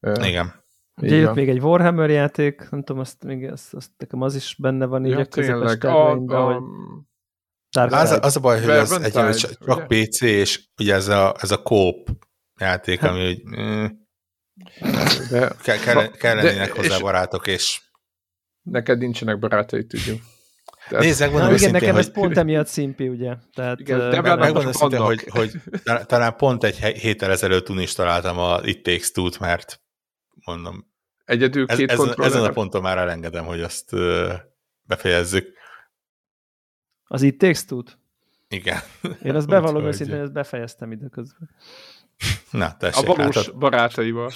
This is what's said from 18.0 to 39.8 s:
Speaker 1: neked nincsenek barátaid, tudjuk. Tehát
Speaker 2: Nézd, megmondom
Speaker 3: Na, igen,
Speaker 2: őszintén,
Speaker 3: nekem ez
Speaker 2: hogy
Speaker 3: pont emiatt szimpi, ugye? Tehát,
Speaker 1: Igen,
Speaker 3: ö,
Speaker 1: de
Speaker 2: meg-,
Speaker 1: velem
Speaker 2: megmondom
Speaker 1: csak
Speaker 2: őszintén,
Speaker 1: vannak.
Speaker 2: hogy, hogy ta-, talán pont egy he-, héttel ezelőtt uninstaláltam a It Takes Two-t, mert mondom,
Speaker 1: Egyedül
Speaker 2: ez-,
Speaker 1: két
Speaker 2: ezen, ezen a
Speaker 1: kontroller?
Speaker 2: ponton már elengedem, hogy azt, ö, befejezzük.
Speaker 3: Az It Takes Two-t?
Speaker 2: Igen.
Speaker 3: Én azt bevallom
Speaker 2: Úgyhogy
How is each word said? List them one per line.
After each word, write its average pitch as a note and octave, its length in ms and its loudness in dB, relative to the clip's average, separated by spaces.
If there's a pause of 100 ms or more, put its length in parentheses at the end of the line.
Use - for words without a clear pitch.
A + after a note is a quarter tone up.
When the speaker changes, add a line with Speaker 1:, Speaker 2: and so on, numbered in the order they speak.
Speaker 1:
neked B2 360 -2
nincsenek A2+ 400 -4
barátaid, G#2+ 480 -2
tudjuk. A2 320 -6 (680)
Tehát - 160 2
Speaker 2:
Nézd, D3 160 2
megmondom C#3+ 280 2
Speaker 3:
Na, - 60 8
igen, G3 140 4
Speaker 2:
őszintén, F3+ 120 4
Speaker 3:
nekem E3+ 160 2
ez - 80 4
Speaker 2:
hogy - 180 -10
Speaker 3:
pont F3 140 2
emiatt D#3 300 2
szimpi, C3+ 420 -6
ugye? B2 260 -6 (200)
Tehát, B2 260 -6
Speaker 1:
Igen, C3+ 200 -2
Speaker 3:
ö, - 20 0
Speaker 1:
de B2 80 0
Speaker 2:
meg-, A#2+ 120 2
Speaker 1:
velem A#2+ 160 4
Speaker 2:
megmondom C#3+ 340 2
Speaker 1:
csak - 20 -4
Speaker 2:
őszintén, C3 240 2
Speaker 1:
vannak. A2 220 2
Speaker 2:
hogy, A2 300 -2 (120)
hogy - 200 -10
ta-, A#2+ 220 -2
talán A#2 320 2
pont B2+ 280 2
egy G#2 140 0
he-, G#2 200 0
héttel G2+ 320 -2
ezelőtt F#2 380 2
uninstaláltam F2+ 680 -2
a F2 260 0
It - 180 -4
Takes F2 280 -2
Two-t, F2+ 280 -4
mert F2 420 -6 (640)
mondom, F2 480 -12 (320)
Speaker 1:
Egyedül C3 440 0
Speaker 2:
ez-, A#2+ 80 0
Speaker 1:
két C3+ 140 2
Speaker 2:
ezen, B2 160 4
ezen - 120 -2
a C#3 60 0
Speaker 1:
kontroller? B2 280 2
Speaker 2:
ponton G2 300 -4
már F#2 160 -2
elengedem, E2+ 460 -6
hogy E2+ 160 -8
azt, - 320 -10
ö, F2 400 0 (500)
befejezzük. F2+ 720 0 (1500)
Speaker 3:
Az C3+ 160 -2
It C#3 160 4
Takes F3+ 260 2
Two-t? B2 340 -12 (500)
Speaker 2:
Igen. F2+ 300 -4 (440)
Speaker 3:
Én C3+ 120 -4
azt D3+ 140 -2
bevallom D#3+ 280 2
Speaker 2:
Úgyhogy D3+ 160 -4